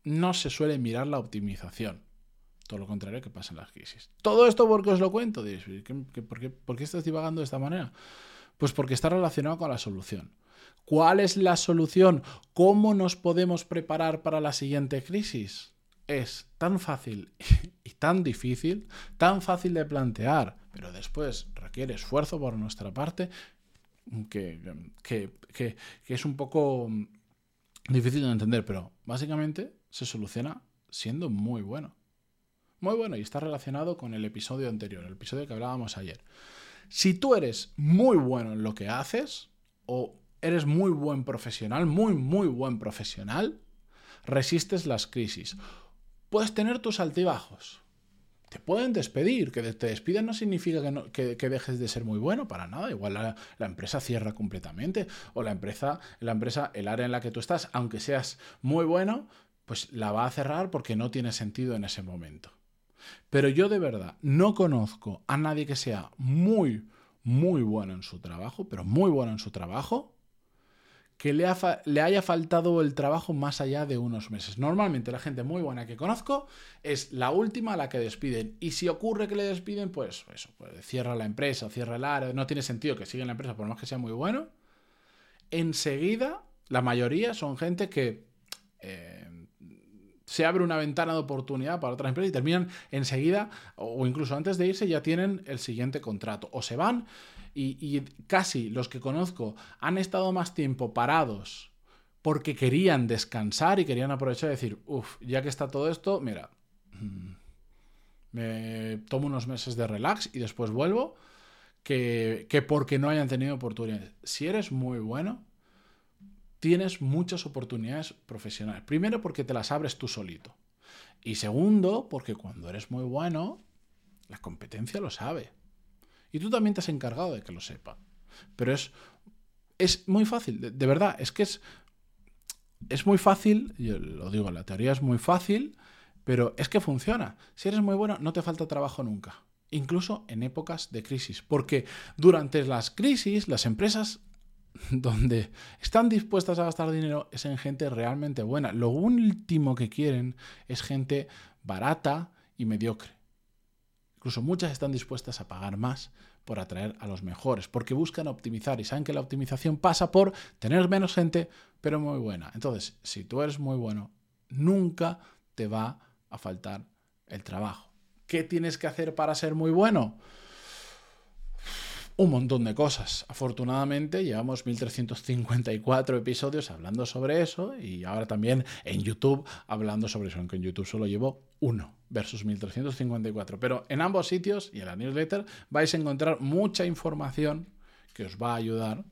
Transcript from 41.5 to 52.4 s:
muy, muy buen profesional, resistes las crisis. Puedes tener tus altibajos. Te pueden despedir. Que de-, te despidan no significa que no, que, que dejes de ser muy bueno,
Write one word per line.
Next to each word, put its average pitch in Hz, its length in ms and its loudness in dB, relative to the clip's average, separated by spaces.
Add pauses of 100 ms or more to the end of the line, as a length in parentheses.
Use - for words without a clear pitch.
muy, 190 280 4
muy 165 340 2
buen 123 320 -2
profesional, 110 800 -4 (640)
resistes 160 640 0
las 120 200 -2
crisis. 107 500 -6 (720)
Puedes 214 220 2
tener 233 280 0
tus 226 180 -2
altibajos. 165 800 -2 (680)
Te - 100 -14
pueden 233 340 0
despedir. 175 600 0
Que 117 100 -2
de-, 113 120 -4
te - 120 -2
despidan 175 400 0
no 226 80 -4
significa 180 480 0
que 143 80 -2
no, 139 220 -6
que, 123 240 -2
que 131 120 -2
dejes 127 300 -2
de 120 80 -2
ser 113 180 -4
muy 107 140 -2
bueno, 202 300 0